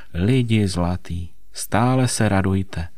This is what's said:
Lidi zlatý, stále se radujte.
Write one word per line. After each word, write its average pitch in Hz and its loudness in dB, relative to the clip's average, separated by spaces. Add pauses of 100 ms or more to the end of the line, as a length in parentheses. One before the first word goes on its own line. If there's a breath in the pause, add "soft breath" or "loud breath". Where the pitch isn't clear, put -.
(140 loud breath)
Lidi 110 2
zlatý, 87 -2 (260)
stále 127 2
se 110 0
radujte. 95 0 (100)